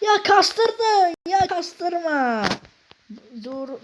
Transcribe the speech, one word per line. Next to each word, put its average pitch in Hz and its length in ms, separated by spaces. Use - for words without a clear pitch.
Ya 415 220
kastırdı. 427 920
Ya 370 200
kastırma. 330 1000
Doğru, 269 400